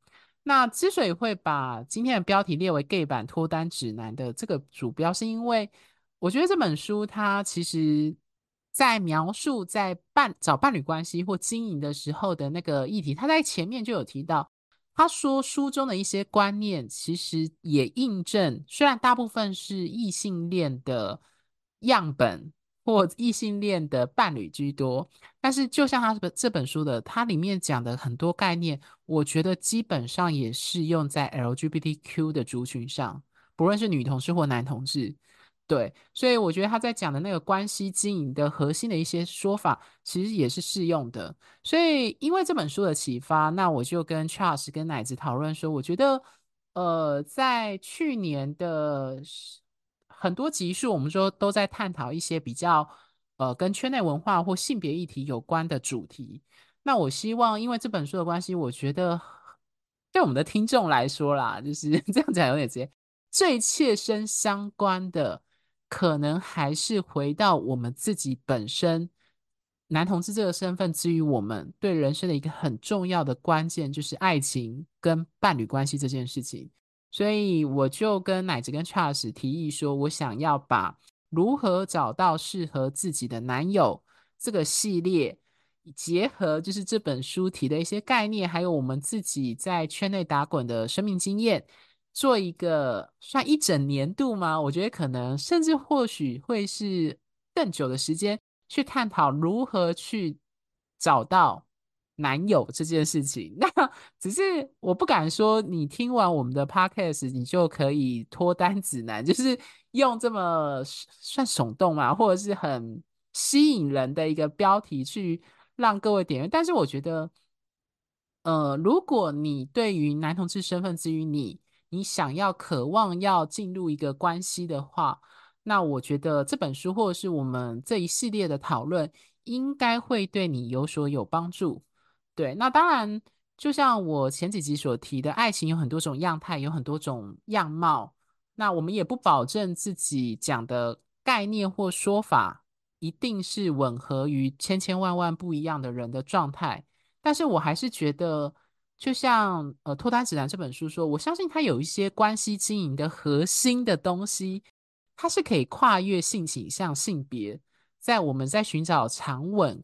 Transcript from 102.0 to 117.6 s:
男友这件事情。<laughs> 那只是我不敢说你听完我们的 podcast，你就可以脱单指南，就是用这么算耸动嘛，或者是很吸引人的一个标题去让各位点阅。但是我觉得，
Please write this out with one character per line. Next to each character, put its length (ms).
男 320
友 240
这 120
件 200
事 180
情。 340
<laughs> 40
那 80
只 140
是 380
我 140
不 100
敢 260
说 300
你 260
听 260
完 220
我 80
们 120
的 120
podcast， 640
你 140
就 240
可 240
以 380
脱 240
单 260
指 220
南， 200
就 120
是 240
用 280
这 120
么 540
算 600
耸 300
动 180
嘛， 200
或 200
者 80
是 120
很 480
吸 380
引 180
人 240
的 120
一 80
个 140
标 320
题 240
去 380
让 240
各 140
位 100
点 160
阅。 80
但 160
是 80
我 140
觉 160
得， 280